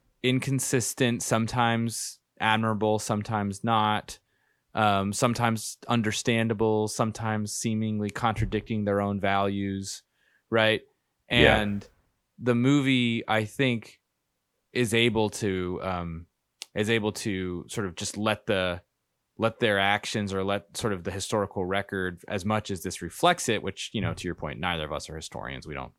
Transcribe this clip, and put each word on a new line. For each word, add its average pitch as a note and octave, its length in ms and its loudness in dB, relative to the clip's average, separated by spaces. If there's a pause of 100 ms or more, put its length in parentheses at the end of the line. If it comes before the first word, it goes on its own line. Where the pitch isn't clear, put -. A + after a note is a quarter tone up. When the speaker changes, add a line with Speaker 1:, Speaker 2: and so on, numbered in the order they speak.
(220)
Speaker 1:
Inconsistent, B2+ 1000 0
sometimes A#2 960 0 (220)
admirable, A2 600 2
sometimes G#2 640 -2
not, G#2+ 540 0 (560)
um, G2+ 380 2
sometimes A#2 640 0 (100)
understandable, A2+ 1000 2
sometimes A2 640 -2
seemingly A2 580 -2
contradicting G#2+ 720 -2
their G2+ 160 2
own G2+ 200 0
values, G2 840 -2 (480)
right? A2 320 4 (480)
Speaker 2:
Yeah. A#2 300 6
Speaker 1:
And G2+ 280 -4 (500)
the A#2+ 180 2
movie, B2+ 720 4
I A2 160 2
think, A#2+ 560 -2 (720)
is A#2+ 220 0
able A2+ 360 4
to, F#2 520 -2
um, E2+ 440 -6 (480)
is G#2 160 0
able G#2+ 220 2
to F#2 560 -4
sort G#2 180 -4
of E2+ 80 -8
just - 220 -8
let G#2 300 0
the, F#2 340 0 (600)
let A2 200 0
their G#2 180 4
actions G2+ 560 2
or F#2+ 80 -2
let G2+ 340 -4
sort G#2+ 160 -2
of F2+ 120 -6
the F#2 80 -4
historical G2 520 -2
record, F#2 640 -2
as F#2 180 -4
much G#2+ 280 0
as F2+ 100 -6
this - 200 -6
reflects E3 460 0
it, G#2+ 140 0
which, - 300 -8
you A#2 80 -4
know, E2+ 120 0
to E2 140 -8
your E2+ 80 -4
point, D#2 240 -8
neither E2+ 260 -2
of D2 80 -6
us D2 160 -6
are D#2+ 60 -12
historians. C2 500 -10
We D2+ 100 -12
don't, B1+ 240 -10